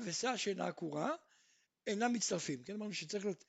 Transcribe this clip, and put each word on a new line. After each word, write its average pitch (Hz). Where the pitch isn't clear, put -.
ושאה 226
שאינה 180
עקורה, 165
אינם 233
מצטרפים, 165
כן? 196
אמרנו 214
שצריך 190
להיות 190